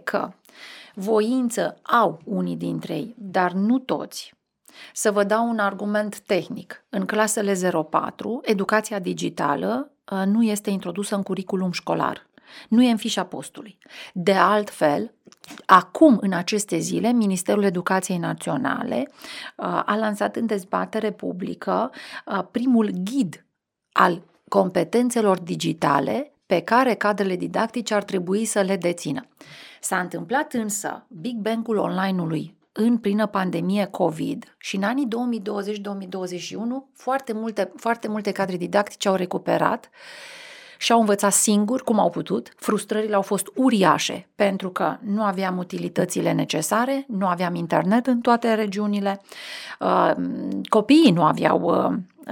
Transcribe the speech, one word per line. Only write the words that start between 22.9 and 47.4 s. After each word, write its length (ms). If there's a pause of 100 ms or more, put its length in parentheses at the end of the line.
ghid 420 (460)
al 300 (280)
competențelor 920
digitale 920 (120)
pe 140
care 340
cadrele 420
didactice 580
ar 100
trebui 420
să 160
le 140
dețină. 500 (560)
S-a 160
întâmplat 560
însă 540
Big 280
Bang-ul 420
online-ului 800 (160)
în 260
plină 280
pandemie 600
covid 720
și 180
în 80
anii 220
două 200
mii 140
douăzeci, 400
două 160
mii 120
douăzeci 340
și 140
unu, 380
foarte 400
multe, 420
foarte 320
multe 240
cadre 260
didactice 500
au 80
recuperat 760 (880)
și 140
au 80
învățat 340
singuri 500
cum 160
au 100
putut. 460
Frustrările 600
au 60
fost 340
uriașe 800
pentru 340
că 320
nu 220
aveam 340
utilitățile 720
necesare, 760
nu 200
aveam 280